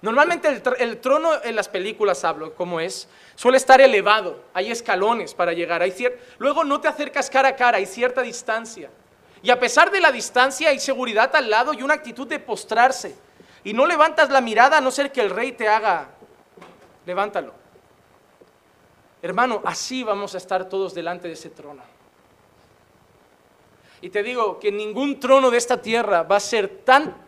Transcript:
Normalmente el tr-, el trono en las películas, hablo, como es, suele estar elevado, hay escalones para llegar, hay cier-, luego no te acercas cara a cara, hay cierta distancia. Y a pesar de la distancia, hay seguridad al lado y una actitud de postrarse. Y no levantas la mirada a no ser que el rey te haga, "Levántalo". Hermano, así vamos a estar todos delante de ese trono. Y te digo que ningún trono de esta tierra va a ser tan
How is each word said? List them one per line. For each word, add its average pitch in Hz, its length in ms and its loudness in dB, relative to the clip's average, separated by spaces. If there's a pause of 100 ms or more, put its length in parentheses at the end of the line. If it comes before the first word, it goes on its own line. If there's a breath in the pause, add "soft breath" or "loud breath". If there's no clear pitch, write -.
Normalmente 302 460 2
el 254 160 -2
tr-, 247 160 -2
el 233 220 -4
trono 311 300 0 (120)
en 226 140 -4
las 202 100 -4
películas, 196 560 -2
hablo, 156 320 -6
como 175 240 -6
es, 180 300 -10 (260 soft breath)
suele 254 220 2
estar 262 240 8
elevado, 202 580 4 (140)
hay 202 180 -4
escalones 214 640 -2
para 170 180 -2
llegar, 170 300 -4
hay 185 100 0
cier-, 247 260 -4 (200 loud breath)
luego 285 260 0
no 285 160 -2
te 320 80 -2
acercas 294 420 -4
cara 269 200 2
a 262 80 -4
cara, 240 220 2
hay 202 60 -4
cierta 247 360 -4
distancia. 226 680 -8 (520 soft breath)
Y 196 80 -4
a 247 100 4
pesar 294 320 4
de 392 80 0
la 320 140 6
distancia, 269 560 0
hay 277 100 0
seguridad 247 560 0
al 262 140 2
lado 247 240 2
y 240 100 -8
una 294 120 2
actitud 254 320 -12
de 302 120 -6
postrarse. 226 760 -2 (520 soft breath)
Y 208 80 -8
no 247 120 2
levantas 311 440 2
la 269 100 4
mirada 240 380 4
a 294 40 4
no 262 80 -2
ser 277 220 -4
que - 80 -6
el 202 120 0
rey 233 200 -4
te 220 160 -4
haga, 208 440 0 (960)
"Levántalo". 196 480 -6 (1700)
Hermano, 208 440 -2
así 254 360 -6
vamos 202 320 -6
a 185 40 -10
estar 185 320 -6
todos 190 240 -6
delante 175 340 -10
de 165 60 -12
ese 156 160 -18
trono. 143 340 -20 (2250 soft breath)
Y 180 100 -16
te 208 140 -2
digo 226 360 -4
que 208 120 -2
ningún 214 480 -4
trono 262 320 4
de 240 60 2
esta 240 240 -2
tierra 208 420 0
va 185 140 2
a - 20 4
ser 202 460 -4
tan 269 280 4 (140)